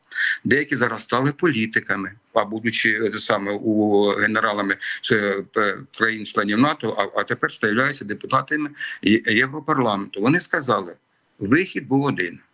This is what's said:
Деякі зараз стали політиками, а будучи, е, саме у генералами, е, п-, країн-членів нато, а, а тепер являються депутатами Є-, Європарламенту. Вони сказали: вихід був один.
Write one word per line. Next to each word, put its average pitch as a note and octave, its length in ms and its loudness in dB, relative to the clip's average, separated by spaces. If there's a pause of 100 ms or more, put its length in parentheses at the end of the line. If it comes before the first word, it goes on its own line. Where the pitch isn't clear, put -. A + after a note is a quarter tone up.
(440)
Деякі C#3+ 320 2
зараз A2+ 280 -2
стали C3 280 0
політиками, A2 800 -2 (220)
а G#2+ 120 2
будучи, A2 680 -2
е, G#2+ 40 -6
саме G2+ 340 0
у G#2+ 580 2
генералами, G#2 680 0 (340)
е, G2+ 320 0 (100)
п-, G2+ 240 0 (200)
країн-членів G#2+ 640 0
нато, C#3+ 320 0
а, G2+ 280 -2
а G2+ 40 2
тепер C3+ 280 -2 (100)
являються A#2+ 440 0
депутатами C#3 640 -2 (320)
Є-, G#2+ 240 4
Європарламенту. B2 960 0
Вони C#3+ 180 4
сказали: A2+ 560 -2 (440)
вихід D3+ 480 0
був C#3 160 2
один. F2+ 360 -2 (140)